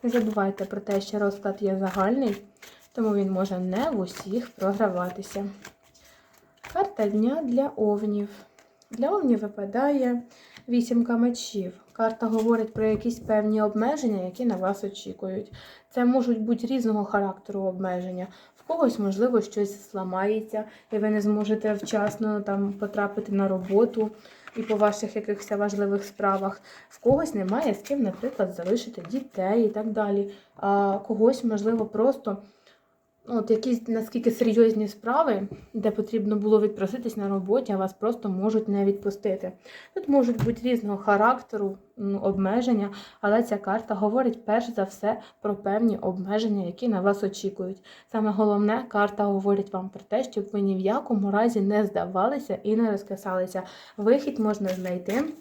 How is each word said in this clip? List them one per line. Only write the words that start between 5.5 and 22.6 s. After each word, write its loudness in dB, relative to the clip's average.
Карта 0
дня 2
для 2
овнів. 0
Для 0
овнів 2
випадає 0
вісімка 2
мечів. 0
Карта -2
говорить 2
про -2
якісь 0
певні 2
обмеження, 0
які -4
на 2
вас -2
очікують. -8
Це 0
можуть 4
бути 0
різного 0
характеру -2
обмеження. -4
В -20
когось, 2
можливо, 2
щось -6
зламається, -4
і -2
ви 2
не 2
зможете 2
вчасно -2
там -2